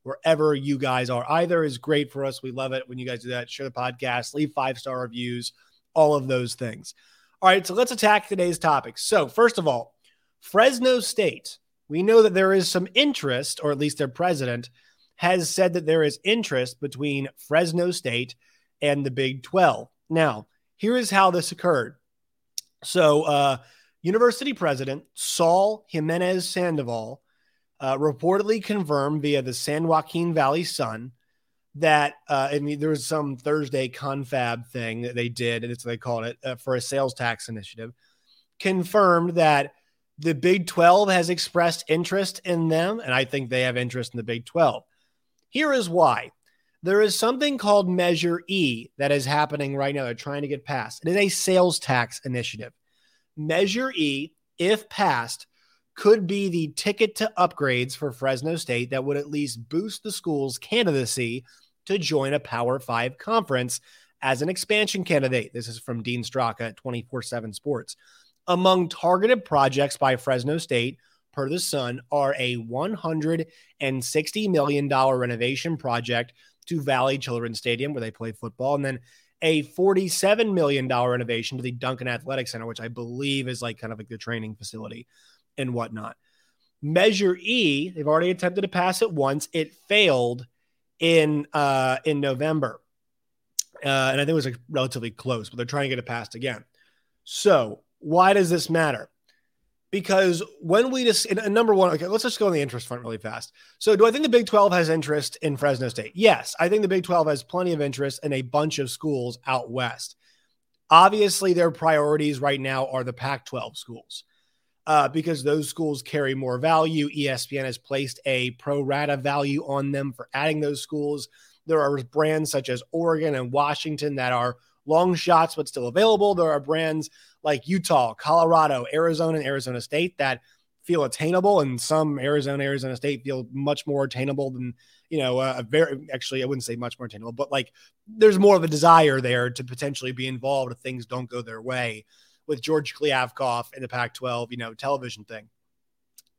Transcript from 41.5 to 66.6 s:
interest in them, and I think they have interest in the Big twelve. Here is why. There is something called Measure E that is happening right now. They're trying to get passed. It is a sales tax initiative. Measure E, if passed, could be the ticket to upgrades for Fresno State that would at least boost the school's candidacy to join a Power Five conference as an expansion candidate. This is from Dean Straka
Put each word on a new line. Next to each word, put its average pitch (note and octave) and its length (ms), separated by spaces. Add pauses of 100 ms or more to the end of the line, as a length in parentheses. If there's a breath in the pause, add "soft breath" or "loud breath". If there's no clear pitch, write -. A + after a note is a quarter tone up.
interest F#3 580
in E3+ 220
them, E3+ 320
and C3 160
I C3 100
think C3 240
they B2+ 140
have B2+ 140
interest B2 360
in A#2+ 60
the A2+ 60
Big A#2 220
twelve. C#3+ 360 (640)
Here C#4+ 240
is A3+ 160
why. C3+ 440 (500)
There G3 200
is G3+ 140
something C4 400
called G3+ 320
Measure F3 600
E C#3 400 (100)
that C#3+ 140
is C#3+ 120
happening C#3+ 520
right C#3 180
now. C#3 80
They're A#2+ 120
trying C#3+ 280
to C#3+ 60
get C3+ 160
passed. C3 420
It E3 40
is F#3 60
a G3+ 120
sales F3+ 500
tax B2 460
initiative. A#2+ 480 (640)
Measure F#3+ 580
E, D3 380 (260)
if G#3+ 300
passed, C3+ 580 (480)
could G#3 320
be G3 220
the E3 260
ticket G#3 420
to G#3+ 220
upgrades C3 580
for D3 140
Fresno C3+ 460
State B2 340
that C3 140
would C#3+ 120
at C#3+ 140
least C3 380
boost G3 340
the G#3 100
school's C#3 460
candidacy C3 840 (420 soft breath)
to G3 120
join C#3+ 360
a D3 60
Power A#2+ 380
Five B2 380
conference C#3+ 640 (400 soft breath)
as C3+ 220
an E3 80
expansion G3+ 520
candidate. C3 500
This A#2 140
is A#2 120
from A#2 240
Dean B2 200
Straka A#2 380